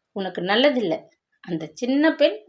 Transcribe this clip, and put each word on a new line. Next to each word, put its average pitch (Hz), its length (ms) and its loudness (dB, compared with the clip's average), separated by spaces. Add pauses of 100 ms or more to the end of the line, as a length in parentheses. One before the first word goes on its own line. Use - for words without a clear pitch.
(160)
உனக்கு 185 260 -6
நல்லதில்லை. 208 580 2 (420)
அந்த 156 320 -6
சின்ன 294 420 0
பெண் 349 220 2 (120)